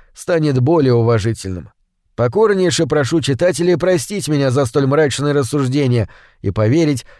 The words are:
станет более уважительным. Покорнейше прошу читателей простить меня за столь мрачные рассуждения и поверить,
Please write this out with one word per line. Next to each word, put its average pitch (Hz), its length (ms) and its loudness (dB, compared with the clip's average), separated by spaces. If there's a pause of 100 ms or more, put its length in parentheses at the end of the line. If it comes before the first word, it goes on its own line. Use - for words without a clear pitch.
(120)
станет 151 480 0
более 135 320 2
уважительным. 110 800 -2 (460)
Покорнейше 180 680 0
прошу 147 380 0
читателей 170 560 0
простить 180 500 -2
меня 139 220 0
за 135 160 0
столь 139 220 0
мрачные 143 440 0
рассуждения 131 760 0 (320)
и 101 80 -2
поверить, 127 560 0 (120)